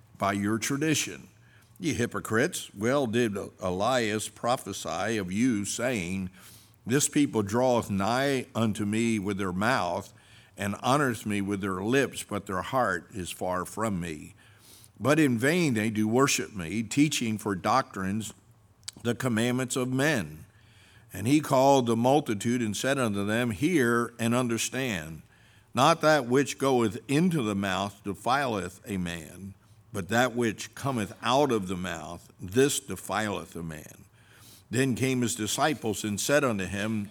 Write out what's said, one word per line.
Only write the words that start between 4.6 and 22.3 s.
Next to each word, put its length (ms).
of 140
you, 340
saying, 640
"This 220
people 340
draweth 480
nigh 640
unto 300
me 340
with 180
their 160
mouth, 600
and 180
honoreth 500
me 160
with 200
their 220
lips, 440
but 200
their 160
heart 500
is 160
far 360
from 340
me." 340
But 160
in 200
vain 380
they 140
do 200
worship 440
me, 300
teaching 540
for 180
doctrines 800
the 140
commandments 640
of 160
men.' 500
And 120
he 140
called 460
the 100
multitude 640